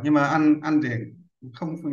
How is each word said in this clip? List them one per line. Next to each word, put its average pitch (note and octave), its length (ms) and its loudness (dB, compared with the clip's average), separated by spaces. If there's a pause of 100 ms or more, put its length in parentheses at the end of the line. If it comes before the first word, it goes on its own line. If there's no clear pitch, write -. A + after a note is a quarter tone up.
nhưng D3+ 100 4
mà C#3+ 120 4
ăn, D3+ 360 2
ăn D3+ 200 0
để A#2+ 160 -4 (560)
không D#3+ 220 -8 (160)